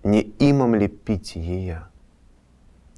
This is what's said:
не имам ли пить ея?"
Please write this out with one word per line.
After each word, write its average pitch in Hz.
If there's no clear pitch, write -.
не 104
имам 135
ли 101
пить -
ея?" 87